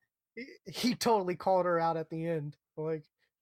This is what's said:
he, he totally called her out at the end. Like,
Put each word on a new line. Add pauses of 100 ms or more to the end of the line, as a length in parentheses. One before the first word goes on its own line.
(360)
he, (200)
he
totally
called
her
out
at
the
end. (200)
Like, (360)